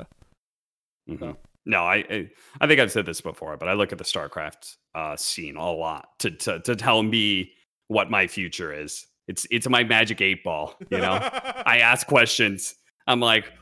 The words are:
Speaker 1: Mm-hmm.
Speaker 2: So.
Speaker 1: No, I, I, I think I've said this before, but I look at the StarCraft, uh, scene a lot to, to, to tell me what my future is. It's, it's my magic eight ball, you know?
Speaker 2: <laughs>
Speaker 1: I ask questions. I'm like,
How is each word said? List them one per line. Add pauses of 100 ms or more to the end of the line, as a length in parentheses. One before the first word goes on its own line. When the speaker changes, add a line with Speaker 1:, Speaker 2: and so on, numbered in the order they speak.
(1080)
Speaker 1:
Mm-hmm.
Speaker 2:
So. (280)
Speaker 1:
No,
I, (140)
I, (300)
I
think
I've
said
this
before,
but
I
look
at
the
StarCraft, (200)
uh,
scene
a
lot
to,
to,
to
tell
me (340)
what
my
future
is. (220)
It's,
it's
my
magic
eight
ball, (160)
you
know?
Speaker 2:
<laughs> (440)
Speaker 1:
I
ask
questions. (340)
I'm
like,